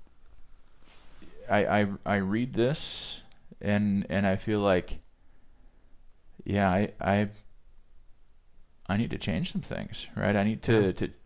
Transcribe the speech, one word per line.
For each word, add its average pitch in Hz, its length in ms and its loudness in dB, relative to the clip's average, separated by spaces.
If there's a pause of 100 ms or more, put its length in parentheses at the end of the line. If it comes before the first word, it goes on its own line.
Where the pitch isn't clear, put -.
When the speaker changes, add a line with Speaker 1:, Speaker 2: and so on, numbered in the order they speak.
(1500)
Speaker 1:
I, 101 140 4 (180)
I, 104 40 4 (200)
I 101 100 2
read 104 380 0
this - 640 -2 (400)
and, 104 480 2
and 98 180 2
I 95 100 4
feel 104 240 0
like, 95 380 2 (1500)
yeah, 98 260 2
I, 101 300 2
I, 101 280 2 (1600)
I 101 80 0
need 117 140 0
to - 80 -4
change 101 340 -2
some 190 100 -2
things, - 440 -8 (100)
right? 101 200 2
I 98 80 4
need 107 200 0
to, 107 220 6
Speaker 2:
Yeah. 92 60 2
Speaker 1:
to, 90 160 -2 (180)